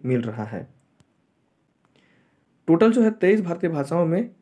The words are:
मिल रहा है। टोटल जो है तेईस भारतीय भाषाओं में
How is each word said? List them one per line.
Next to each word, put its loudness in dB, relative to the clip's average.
मिल 0
रहा -8
है। -12
टोटल 6
जो 2
है 2
तेईस 2
भारतीय -6
भाषाओं -2
में -2